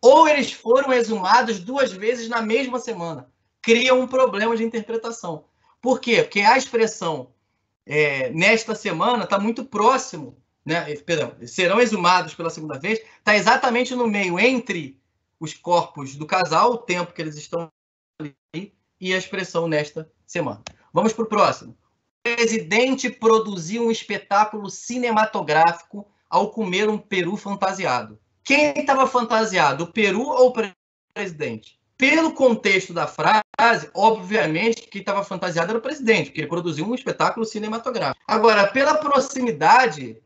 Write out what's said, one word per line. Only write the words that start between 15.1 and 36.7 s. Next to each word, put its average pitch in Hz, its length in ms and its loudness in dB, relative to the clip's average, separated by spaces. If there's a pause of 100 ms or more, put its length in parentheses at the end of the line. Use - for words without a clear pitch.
os 156 140 -10
corpos 151 600 -2
do 151 120 -12
casal, 185 460 2
o 233 60 -4
tempo 180 360 -6
que 170 80 -10
eles 156 140 -10
estão 165 340 -10 (500)
ali, 156 540 -14 (260)
e 185 140 -2
a 185 40 0
expressão 175 480 -4
"nesta 156 440 -4 (160)
semana". 131 360 -6 (300)
Vamos 214 220 0
pro 226 120 -4
próximo. - 460 0 (540)
O 233 100 -2
presidente 233 720 0
produziu 220 800 0
um 226 40 0
espetáculo 208 800 -2
cinematográfico 202 1400 0 (220)
ao 196 220 0
comer 208 400 -2
um 214 80 -2
peru 185 400 -4
fantasiado. 180 800 -4 (240)
Quem 294 420 0
tava 269 220 2
fantasiado, 196 800 0
o 170 80 -16
peru 202 360 0
ou 254 200 4
o 247 40 0
pre-, 214 220 -6 (400)
presidente? 143 640 -10 (180)
Pelo 311 360 2
contexto 208 600 2
da 165 140 -4
frase, 208 880 0
obviamente, 202 880 0
quem - 200 -14
tava 202 200 -2
fantasiado 175 480 -4
era 226 80 -2
o - 20 -4
presidente, 226 460 0
porque - 140 -10
ele 147 80 -6
produziu 165 360 -4